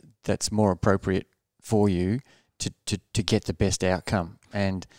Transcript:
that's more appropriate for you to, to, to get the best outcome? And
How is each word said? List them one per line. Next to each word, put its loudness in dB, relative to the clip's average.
that's -2
more 4
appropriate 0
for 2
you 0
to, -4
to, -2
to 0
get 0
the -6
best -2
outcome? -2
And -4